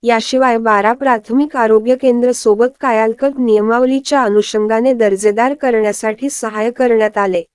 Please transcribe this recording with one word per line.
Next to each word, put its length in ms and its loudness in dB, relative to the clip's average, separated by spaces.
याशिवाय 540 0
बारा 360 0
प्राथमिक 600 -2
आरोग्य 400 2
केंद्र 360 0
सोबत 500 0
कायाकल्प 580 -2
नियमावलीच्या 840 0
अनुषंगाने 680 0
दर्जेदार 600 0
करण्यासाठी 760 -2
सहाय्य 420 -4
करण्यात 460 0
आले 260 -2